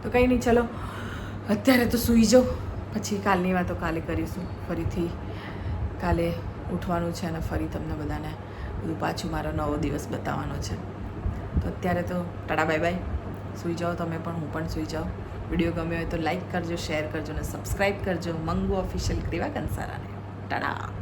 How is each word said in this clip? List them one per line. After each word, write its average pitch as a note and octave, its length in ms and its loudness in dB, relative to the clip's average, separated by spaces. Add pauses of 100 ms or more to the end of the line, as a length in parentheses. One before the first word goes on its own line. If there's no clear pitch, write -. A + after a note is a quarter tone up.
તો A3 60 -4
કંઈ B3 180 6
નહીં, B3 120 6
ચલો A#3+ 240 6 (840)
અત્યારે A#3+ 360 6
તો A#3 120 4
સૂઈ A#3 260 8
જાઉં, A#3+ 220 10 (480)
પછી G#3 240 -2
કાલની F#3 360 4
વાતો F3+ 220 2
કાલે E3 260 -2
કરીશું. E3 460 -2 (200)
ફરીથી E3+ 420 0 (920)
કાલે E3+ 320 2 (400)
ઉઠવાનું E3+ 400 -2
છે F3+ 140 -4
અને D#3+ 120 -2
ફરી D#3+ 280 -2
તમને D#3 380 -4
બધાને D3+ 260 -4 (520)
બધું D#3+ 160 -2
પાછું E3 320 -2
મારો D#3 200 -2
નવો D3+ 260 0
દિવસ D3 340 0
બતાવવાનો C#3+ 440 -2
છે. - 200 -2 (840)
તો - 80 0
અત્યારે F3 340 2
તો F3 220 0 (240)
ટાટા D#3 180 2
બાય D#3 140 4
બાય, F3 180 2 (640)
સૂઈ E3+ 120 0
જાઓ E3+ 200 0
તમે E3 240 -2
પણ, E3+ 160 -4
હું D#3+ 200 -4
પણ D#3 140 -2
સૂઈ D#3 180 -2
જાઉં. D#3+ 220 -2 (420)
વીડિયો E3+ 220 2
ગમ્યો E3 260 -2
હોય E3 80 -2
તો E3+ 120 -2
લાઈક E3 340 0
કરજો, E3+ 240 -2
શેર D#3 360 -2
કરજો D#3 220 -4
અને - 100 -2
સબસ્ક્રાઇબ - 520 0 (100)
કરજો E3+ 280 0 (120)
મંગુ F#3+ 280 2
ઓફિશિયલ F3+ 460 0
ક્રિવા D#3 280 -2
કંસારાને. - 680 -6 (360)
Ta-da! C#3 400 -2 (120)